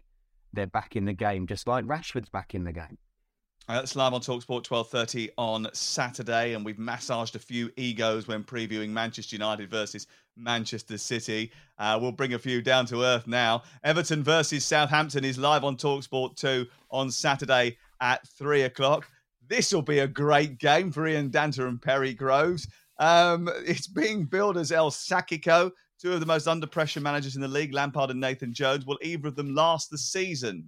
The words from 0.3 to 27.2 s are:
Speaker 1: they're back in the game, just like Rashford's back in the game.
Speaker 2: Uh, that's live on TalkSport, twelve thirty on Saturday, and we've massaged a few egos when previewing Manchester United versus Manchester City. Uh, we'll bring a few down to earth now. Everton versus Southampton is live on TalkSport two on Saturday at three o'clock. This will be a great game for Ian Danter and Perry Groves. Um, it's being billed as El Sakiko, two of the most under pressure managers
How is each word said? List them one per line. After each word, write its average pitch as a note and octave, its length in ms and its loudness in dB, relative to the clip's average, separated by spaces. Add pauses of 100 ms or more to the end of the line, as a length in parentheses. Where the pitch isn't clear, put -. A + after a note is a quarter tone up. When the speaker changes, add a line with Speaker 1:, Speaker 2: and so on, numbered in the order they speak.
Speaker 1:
they're G2+ 120 -4
back - 300 -6
in G2+ 100 0
the G2+ 80 -2
game, F#2+ 320 -2
just G2 220 -8
like B2 180 0
Rashford's C3+ 440 -6
back - 260 -8
in F2+ 80 -6
the F2 80 -6
game. E2 260 -14 (720)
Speaker 2:
Uh, A2 60 -6
that's C3 240 -4
live C3 160 2
on B2 80 -4
TalkSport, B2 420 -6
twelve A#2 260 -2
thirty A#2 480 -4
on A2 360 -2
Saturday, A#2 800 -2
and G#2+ 100 -6
we've G#2+ 160 -8
massaged A#2 560 -6
a A2+ 40 -12
few A#2+ 360 -6
egos A2+ 540 -2
when G#2+ 160 -6
previewing G#2+ 440 -6
Manchester A2+ 460 -6
United G#2 340 -4
versus G#2 380 -6 (300)
Manchester A#2 600 -6
City. A2+ 540 -4 (260)
Uh, G#2+ 240 0
we'll B2 120 -2
bring B2+ 200 -2
a A#2 60 -4
few B2 220 -2
down C3 240 4
to A#2+ 180 -2
earth B2 240 2
now. A#2 360 2 (200)
Everton D#3 400 2
versus D3+ 400 2
Southampton D3 600 2
is C3 120 -4
live C#3+ 280 4
on C#3 100 -2
TalkSport C3 600 -2
two C3 280 0 (240)
on C3 220 -2
Saturday B2+ 640 2 (220)
at B2+ 260 2
three C#3+ 360 0
o'clock. C3+ 480 2 (360)
This G#3+ 280 0
will E3+ 80 2
be D3 180 2
a C#3 80 4
great C#3+ 520 2
game D#3 300 4
for D3+ 160 -2
Ian D3 240 0
Danter C3+ 380 0
and B2 140 -6
Perry C3+ 320 2
Groves. C#3+ 560 2 (300)
Um, E3+ 500 6 (160)
it's D#3+ 220 -2
being G#3 380 0
billed F#3+ 320 2
as D#3 140 -2
El D#3+ 200 4
Sakiko, F3 800 2 (280)
two F3+ 140 -2
of E3+ 80 0
the D#3+ 40 -2
most D#3+ 220 2
under E3 200 0
pressure D3+ 340 -2
managers C#3+ 340 -2